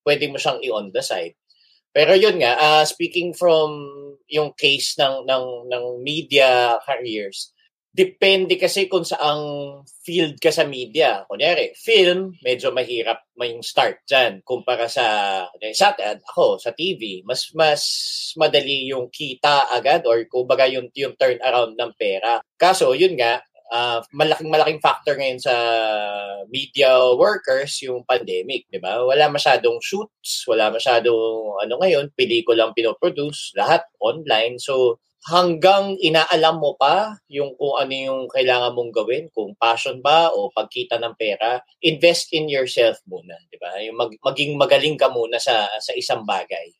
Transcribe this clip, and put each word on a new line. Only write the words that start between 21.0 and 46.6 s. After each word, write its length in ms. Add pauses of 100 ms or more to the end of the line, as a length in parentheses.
turnaround 640
ng 160
pera. 480 (160)
Kaso, 400
yun 160
nga, 240 (320)
ah, 400
malaking-malaking 720
factor 320
ngayon 240
sa 160 (960)
media 480 (160)
workers 720
yung 160
pandemic, 720
di 80
ba? 240
Wala 240
masyadong 480
shoots, 720
wala 240
masyadong, 880
ano 160
ngayon, 400
pelikulang 560
pinoproduce, 800
lahat 320 (160)
online. 560
So, 400 (260)
hanggang 800
inaalam 560
mo 160
pa 400 (160)
yung 240
kung 240
ano 80
yung 400
kailangan 480
mong 160
gawin, 400
kung 240
passion 480
ba 240
o 240
pagkita 480
ng 160
pera, 480 (160)
invest 560
in 80
yourself 640
muna, 240 (160)
di 80
ba? 240
Yung 160
mag-, 240
maging 400
magaling 400
ka 80
muna 320
sa, 240 (160)
sa 160
isang 320
bagay. 400 (120)